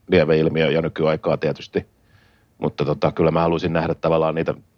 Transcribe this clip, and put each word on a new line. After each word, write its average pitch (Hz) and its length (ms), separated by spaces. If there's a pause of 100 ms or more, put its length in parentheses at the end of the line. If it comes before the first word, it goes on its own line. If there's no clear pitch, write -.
lieveilmiö 80 640
ja 82 100
nykyaikaa 78 560
tietysti. 78 480 (720)
Mutta 73 280
tota, 73 260
kyllä 82 200
mä 80 100
haluaisin 82 320
nähdä 80 220
tavallaan 80 400
niitä 78 180 (240)